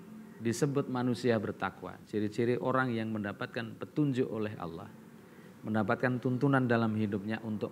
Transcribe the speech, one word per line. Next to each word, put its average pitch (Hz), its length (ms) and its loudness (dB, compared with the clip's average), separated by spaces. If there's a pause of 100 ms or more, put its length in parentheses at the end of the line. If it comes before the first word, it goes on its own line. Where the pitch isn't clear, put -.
(400)
disebut 135 480 2
manusia 123 480 2
bertakwa, 95 720 -4
ciri-ciri 113 480 0
orang 127 400 2
yang 110 160 -2
mendapatkan 107 640 -6
petunjuk 131 480 0
oleh 107 320 -4
Allah, 90 320 -10 (720)
mendapatkan 113 560 2
tuntunan 127 480 4
dalam 117 320 4
hidupnya 107 480 0
untuk 107 280 -2